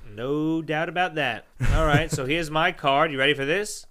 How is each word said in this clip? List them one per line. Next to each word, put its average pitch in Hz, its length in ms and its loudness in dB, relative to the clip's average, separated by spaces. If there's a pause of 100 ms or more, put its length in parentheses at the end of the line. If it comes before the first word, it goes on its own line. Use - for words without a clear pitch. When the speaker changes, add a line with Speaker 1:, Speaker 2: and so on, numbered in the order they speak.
(140)
Speaker 1:
No 151 480 -2
doubt 156 280 -4
about 175 260 -2
that. 127 300 -2 (280)
All 160 120 4
right, 151 260 4
so 131 140 -2
Speaker 2:
<laughs> - 20 -4
Speaker 1:
here's 156 220 -2
my 160 220 2
card. 151 400 2
You 135 80 -4
ready 139 140 4
for 139 120 -4
this? 190 460 -4